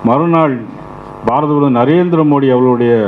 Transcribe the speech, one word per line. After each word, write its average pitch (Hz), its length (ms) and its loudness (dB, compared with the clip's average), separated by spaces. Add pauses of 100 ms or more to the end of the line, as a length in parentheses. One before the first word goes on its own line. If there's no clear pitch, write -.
மறுநாள் 151 520 0 (680)
பாரத 143 260 0
பிரதமர் 143 280 2
நரேந்திர 165 440 2
மோடி 139 260 2
அவர்களுடைய 123 440 2 (140)